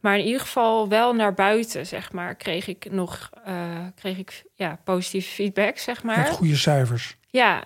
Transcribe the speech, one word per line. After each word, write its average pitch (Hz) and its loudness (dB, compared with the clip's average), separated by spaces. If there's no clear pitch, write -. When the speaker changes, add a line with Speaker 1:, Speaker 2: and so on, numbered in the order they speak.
Speaker 1:
Maar 202 4
in 190 0
ieder 247 0
geval 226 2
wel 233 4
naar 214 2
buiten, 214 2
zeg - -10
maar, 180 -8
kreeg 180 -6
ik 190 -12
nog, 180 -6
eh, 175 -8
kreeg 185 -8
ik, - -14
ja, 170 -6
positieve 185 -2
feedback, 196 0
zeg - -8
Speaker 2:
Je 233 -6
had 220 0
Speaker 1:
maar. 165 4
Speaker 2:
goede 170 2
cijfers. 127 2
Speaker 1:
Ja, 214 4